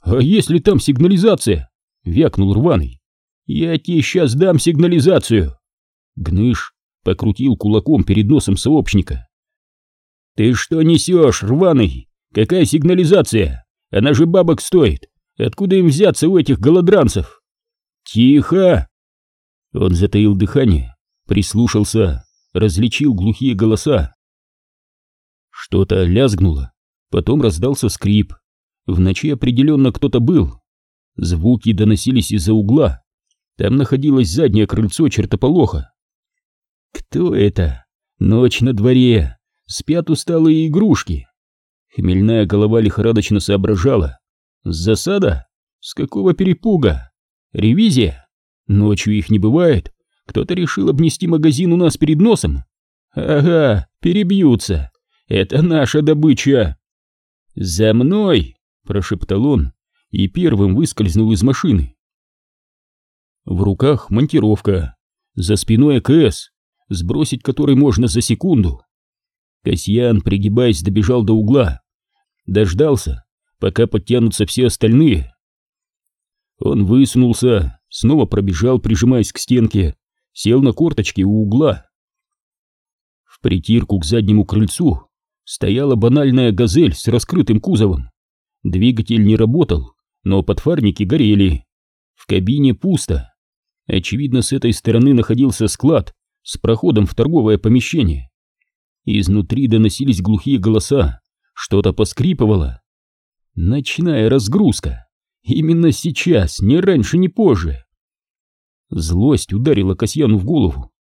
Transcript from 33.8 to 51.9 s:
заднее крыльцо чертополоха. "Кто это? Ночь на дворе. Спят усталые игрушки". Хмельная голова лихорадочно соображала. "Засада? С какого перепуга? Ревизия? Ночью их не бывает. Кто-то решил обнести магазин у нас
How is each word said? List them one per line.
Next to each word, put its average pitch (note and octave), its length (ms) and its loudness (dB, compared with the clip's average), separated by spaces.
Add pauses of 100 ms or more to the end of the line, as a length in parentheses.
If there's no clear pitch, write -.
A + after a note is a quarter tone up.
заднее A2 380 2
крыльцо A2 420 -2
чертополоха. A2+ 840 -2 (1000)
"Кто - 420 -4
это? F2 500 -2 (340)
Ночь A#2 420 2
на B2+ 120 2
дворе. A#2 640 2 (280)
Спят E3 460 -4
усталые D#3+ 560 0
игрушки". D3+ 600 -2 (680)
Хмельная G#2+ 500 2
голова G#2+ 340 0
лихорадочно G#2+ 600 0
соображала. G2 800 -2 (440)
"Засада? G2+ 840 -2 (320)
С - 160 -20
какого F#3 400 -2
перепуга? E3 760 -2 (400)
Ревизия? B2+ 760 0 (400)
Ночью G#2 500 0
их G2+ 140 -4
не A2 80 2
бывает. B2+ 520 0 (360)
Кто-то - 260 -6
решил E3+ 360 -4
обнести D#3 360 0
магазин E3 480 0
у E3+ 40 2
нас E3+ 200 0